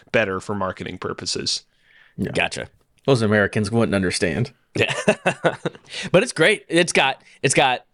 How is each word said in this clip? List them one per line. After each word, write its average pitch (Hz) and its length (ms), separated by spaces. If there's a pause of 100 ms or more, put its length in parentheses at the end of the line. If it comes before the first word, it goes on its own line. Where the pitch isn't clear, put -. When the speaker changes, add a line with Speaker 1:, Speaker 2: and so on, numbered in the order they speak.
(120)
Speaker 1:
better 98 280
for 104 140
marketing 92 440
purposes. - 640 (540)
Speaker 2:
Yeah. - 160
Speaker 3:
Gotcha. 80 360 (380)
Speaker 2:
Those 127 160
Americans 104 500
wouldn't 110 240
understand. 90 560 (240)
Speaker 3:
Yeah. - 160 (320)
<laughs> 165 300 (560)
But 185 120
it's 240 100
great. 180 360
It's 170 240
got, 139 300 (200)
it's 135 120
got, 131 400